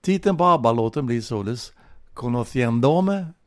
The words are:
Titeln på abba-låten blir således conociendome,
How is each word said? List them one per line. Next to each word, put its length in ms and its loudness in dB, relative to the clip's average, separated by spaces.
Titeln 360 0
på 80 2
abba-låten 600 2
blir 160 -2
således 520 -6
conociendome, 1120 0